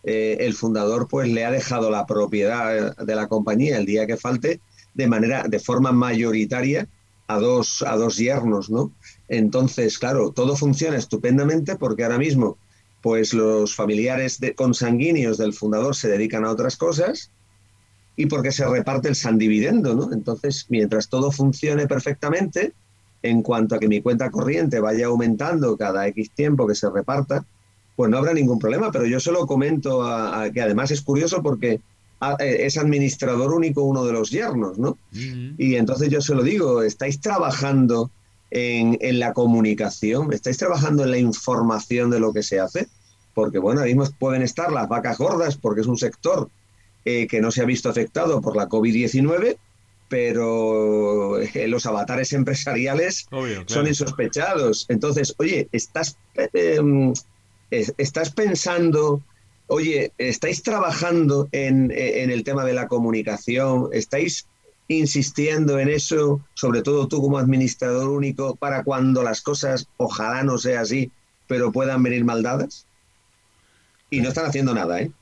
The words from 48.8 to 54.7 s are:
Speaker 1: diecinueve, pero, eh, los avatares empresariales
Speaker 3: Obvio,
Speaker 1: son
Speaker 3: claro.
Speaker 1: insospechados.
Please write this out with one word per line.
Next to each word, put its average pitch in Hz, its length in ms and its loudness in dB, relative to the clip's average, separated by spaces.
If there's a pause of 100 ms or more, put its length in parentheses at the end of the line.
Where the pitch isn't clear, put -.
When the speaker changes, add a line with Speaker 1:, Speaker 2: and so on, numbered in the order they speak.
Speaker 1:
diecinueve, 139 640 2 (500)
pero, 110 1300 0
eh, 110 280 -2
los 120 180 -2
avatares 117 460 -2
empresariales 139 960 -2
Speaker 3:
Obvio, 131 260 -6 (100)
Speaker 1:
son - 0 -
Speaker 3:
claro. 117 220 0
Speaker 1:
insospechados. 143 1000 -2